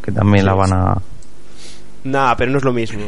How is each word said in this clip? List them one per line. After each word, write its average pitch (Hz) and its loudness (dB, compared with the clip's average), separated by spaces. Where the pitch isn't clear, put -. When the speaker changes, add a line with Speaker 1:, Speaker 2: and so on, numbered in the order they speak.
Speaker 1:
que 101 -2
también 101 4
Speaker 2:
Sí, 98 4
Speaker 1:
la 95 4
van 95 2
Speaker 2:
sí. 95 2
Speaker 1:
a 95 2
Speaker 2:
Nah, 135 2
pero 127 0
no 139 2
es 135 0
lo 131 2
mismo 113 -2